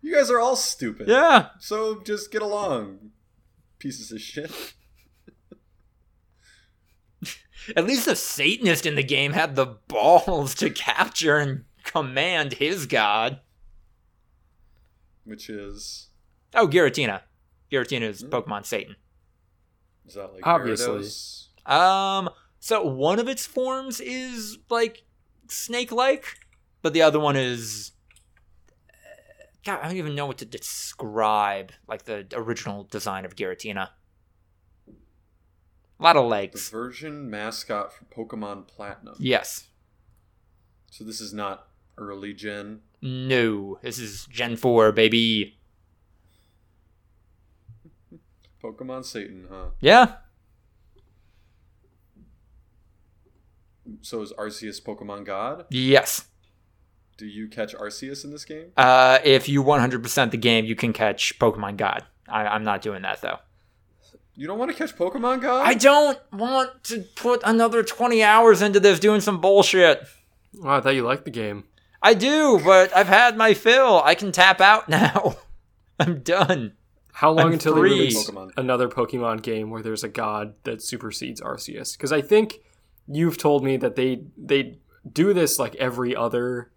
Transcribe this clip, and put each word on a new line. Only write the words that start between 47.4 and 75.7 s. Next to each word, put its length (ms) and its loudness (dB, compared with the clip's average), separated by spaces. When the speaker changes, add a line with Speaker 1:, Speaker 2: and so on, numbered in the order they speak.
Speaker 1:
Pokemon 440 -14
Satan, 440 -14
huh? 200 -12
Speaker 2:
Yeah. 360 6
Speaker 1:
So 200 -12
is 120 -14
Arceus 480 -12
Pokemon 420 -14
God? 460 -8
Speaker 2:
Yes. 560 2
Speaker 1:
Do 100 -20
you 220 -14
catch 260 -10
Arceus 500 -14
in 60 -14
this 140 -16
game? 220 -16
Speaker 2:
Uh, 480 8
if 240 6
you 140 2
one 180 4
hundred 220 -2
percent 280 -2
the 80 -6
game, 260 2
you 120 -4
can 160 -2
catch 460 -2
Pokemon 380 0
God. 280 -4
I, 180 -4
I'm 180 -2
not 180 -4
doing 200 -8
that, 180 -8
though. 180 -8
Speaker 1:
You 120 -14
don't 120 -10
want 120 -6
to 60 -10
catch 200 -10
Pokemon 460 -4
God? 240 0
Speaker 2:
I 80 4
don't 440 4
want 520 -4
to 160 -8
put 280 -2
another 380 2
twenty 400 0
hours 400 8
into 180 4
this 200 8
doing 200 4
some 200 -2
bullshit. 600 6
Speaker 3:
Oh, 60 -6
I 120 4
thought 140 2
you 80 0
liked 220 -2
the 60 -10
game. 340 -8
Speaker 2:
I 120 8
do, 500 4
but 320 8
I've 120 6
had 280 6
my 160 4
fill. 500 6
I 120 6
can 180 -6
tap 280 6
out 280 6
<laughs> 0 -
now. 480 2